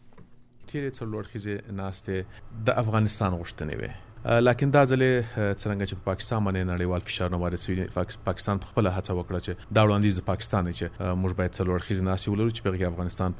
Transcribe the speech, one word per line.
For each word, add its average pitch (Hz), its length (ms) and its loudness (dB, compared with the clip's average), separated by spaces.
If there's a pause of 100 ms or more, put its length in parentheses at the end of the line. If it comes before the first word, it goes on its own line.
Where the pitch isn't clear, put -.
(680)
تیرې 143 280 -4
څلور 107 260 -4
اړخیزې 101 320 -6 (240)
ناستې 95 380 -4 (500)
د - 160 2
افغانستان 107 560 2
غوښتنې 78 400 -6
وې. 53 140 -6 (520)
لاکن 123 280 4
دا 143 60 8 (100)
ځل 131 140 4
یې، 131 120 6 (460)
څرنګه 101 280 -2
چې 92 80 -6
په - 80 -10
پاکستان 98 400 -2
باندې 92 240 0
نړیوال 90 380 0
فشار 90 260 -2
نه 87 80 0
وارد 87 220 -2
شوی، 92 200 -2 (140)
پاک-، 90 260 -4
پاکستان 98 400 -2
په - 60 -14
خپله 101 260 2
هڅه 92 220 -4
وکړه 90 280 -4
چې - 320 -6
دا 110 60 8
وړاندیز 104 360 4
د - 100 -8
پاکستان 92 380 0
دی 85 120 -4
چې، 85 60 -2 (360)
موږ 92 180 0
باید 90 180 0
څلور 90 200 0
اړخیزې 95 300 0
ناستې 95 260 0
ولرو 113 220 2
چې - 80 -8
په 101 60 2
هغې 92 100 -2
کې 92 120 2
افغانستان، 90 480 -2